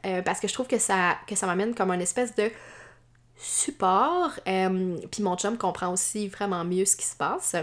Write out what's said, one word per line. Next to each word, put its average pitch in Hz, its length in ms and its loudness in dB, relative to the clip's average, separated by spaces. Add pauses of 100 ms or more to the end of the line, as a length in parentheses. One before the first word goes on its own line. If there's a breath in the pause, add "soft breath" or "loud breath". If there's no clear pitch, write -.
euh, 185 160 0
parce 180 180 0
que 202 80 -2
je - 60 -4
trouve 254 120 -2
que 233 120 2
ça, 180 380 2 (100)
que 208 80 -6
ça 190 120 0
m'amène 196 280 0
comme 190 160 2
une 180 100 2
espèce 226 340 0
de 214 160 2 (880 loud breath)
support. 277 920 2 (160)
Euh, 185 520 2 (120)
puis - 120 -4
mon 180 140 2
chum 214 220 -2
comprend 180 340 -2
aussi 202 360 -2
vraiment 185 360 -2
mieux 180 200 2
ce - 120 4
qui - 100 -6
se - 100 -6
passe. 180 460 -2